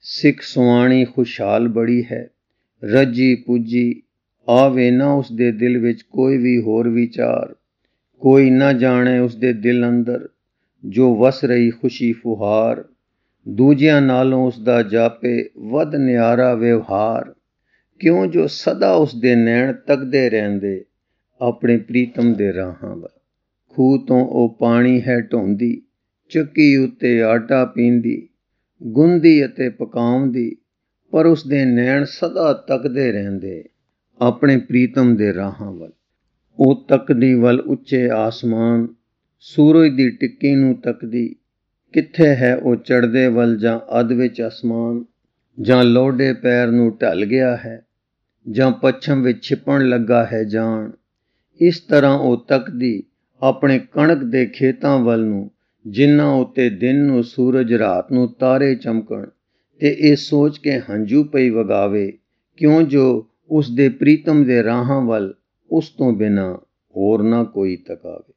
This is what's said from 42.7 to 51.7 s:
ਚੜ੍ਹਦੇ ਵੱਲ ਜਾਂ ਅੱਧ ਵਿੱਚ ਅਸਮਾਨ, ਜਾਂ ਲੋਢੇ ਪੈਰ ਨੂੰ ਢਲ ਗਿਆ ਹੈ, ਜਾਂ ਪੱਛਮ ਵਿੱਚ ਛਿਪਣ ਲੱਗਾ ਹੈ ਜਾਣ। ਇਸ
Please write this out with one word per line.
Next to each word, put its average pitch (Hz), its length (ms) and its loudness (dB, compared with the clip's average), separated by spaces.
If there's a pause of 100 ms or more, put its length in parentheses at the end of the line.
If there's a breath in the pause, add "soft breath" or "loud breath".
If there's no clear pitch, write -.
ਚੜ੍ਹਦੇ 123 520 0
ਵੱਲ 117 300 2
ਜਾਂ 113 420 -2
ਅੱਧ 117 120 0
ਵਿੱਚ 123 360 -2
ਅਸਮਾਨ, 117 560 -6 (580)
ਜਾਂ 123 220 4
ਲੋਢੇ 127 500 2
ਪੈਰ 123 340 0
ਨੂੰ 117 340 0
ਢਲ 101 240 -2
ਗਿਆ 123 320 0
ਹੈ, 113 280 -16 (680)
ਜਾਂ 127 200 2
ਪੱਛਮ 131 500 -2
ਵਿੱਚ 123 220 -2
ਛਿਪਣ 135 460 -2
ਲੱਗਾ 120 360 0
ਹੈ 110 180 -6
ਜਾਣ। 110 480 -6 (720)
ਇਸ 170 180 2